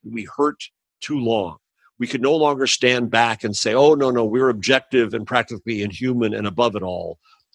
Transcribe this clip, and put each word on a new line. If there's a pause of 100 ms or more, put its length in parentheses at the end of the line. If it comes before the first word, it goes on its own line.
We (100)
hurt (360)
too
long. (400)
We
can
no
longer
stand
back
and
say,
"Oh,
no,
no,
we're
objective
and
practically
inhuman
and
above
it
all." (340)